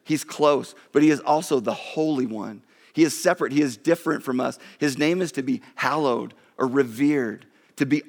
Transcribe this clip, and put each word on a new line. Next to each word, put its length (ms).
he's 220
close, 500
but 100
he 80
is 100
also 400
the 140
Holy 500
One. 380
He 80
is 180
separate, 320
he 80
is 160
different 460
from 180
us. 180
His 180
name 240
is 120
to 100
be 180
hallowed 580
or 100
revered, 760
to 80
be 240